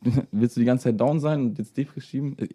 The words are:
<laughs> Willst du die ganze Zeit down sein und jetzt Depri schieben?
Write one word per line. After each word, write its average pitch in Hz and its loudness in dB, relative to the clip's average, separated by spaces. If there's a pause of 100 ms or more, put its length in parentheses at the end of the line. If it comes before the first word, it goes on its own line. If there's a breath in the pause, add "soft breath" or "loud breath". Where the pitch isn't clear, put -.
<laughs> 123 0
Willst 113 2
du - -4
die 117 4
ganze 123 2
Zeit 113 2
down 147 2
sein 147 0
und 117 -2
jetzt - -8
Depri 143 -6
schieben? 139 -6 (200)